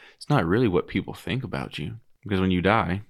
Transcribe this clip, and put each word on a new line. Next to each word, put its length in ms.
it's 140
not 160
really 200
what 220
people 240
think 320
about 340
you. 180
Because 180
when 100
you 120
die, 480